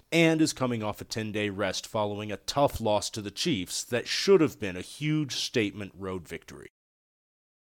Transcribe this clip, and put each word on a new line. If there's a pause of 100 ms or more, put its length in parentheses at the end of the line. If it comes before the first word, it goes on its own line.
and
is
coming
off
a
ten-day
rest
following
a
tough
loss
to
the
Chiefs
that
should
have
been
a
huge
statement
road
victory. (960)